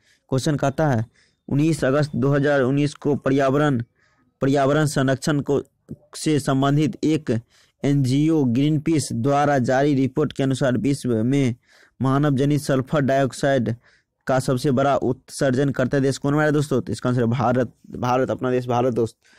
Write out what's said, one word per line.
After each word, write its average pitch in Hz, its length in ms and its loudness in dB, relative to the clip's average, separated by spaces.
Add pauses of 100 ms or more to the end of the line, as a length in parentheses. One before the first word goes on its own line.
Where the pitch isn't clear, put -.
(300)
क्वेश्चन 135 260 0
कहता 143 320 -2
है 117 160 0 (440)
उन्नीस 147 360 0
अगस्त 143 320 0
दो 123 120 0
हज़ार 143 340 2
उन्नीस 143 320 0
को 147 220 -2
पर्यावरण, 135 640 0 (600)
पर्यावरण 143 440 2
संरक्षण 139 540 0
को, 139 220 0 (540)
से 151 240 0
संबंधित 139 640 0
एक 151 260 -2 (520)
एनजीओ 143 640 2
ग्रीनपीस 147 680 0
द्वारा 143 460 0
जारी 135 360 2
रिपोर्ट 131 380 0
के 139 100 -4
अनुसार 131 360 0
विश्व 131 360 -2 (100)
में 135 300 0 (460)
मानव 135 360 2
जनित 143 240 0
सल्फर 143 400 -2
डाइऑक्साइड 135 720 0 (520)
का 131 120 0
सबसे 139 320 0
बड़ा 135 260 2
उत्सर्जन 131 760 -2
करता 139 280 -2
देश 135 200 0
कौन 143 160 -2
बना 151 100 2
है 151 80 2
दोस्तों? 143 280 0
तो - 120 -6
इसका - 180 -4
आंसर 123 160 0
भारत, 120 460 0 (240)
भारत, 123 340 0
अपना 127 200 -4
देश 123 160 -2
भारत 120 280 0
दोस्त। 113 220 -2 (220)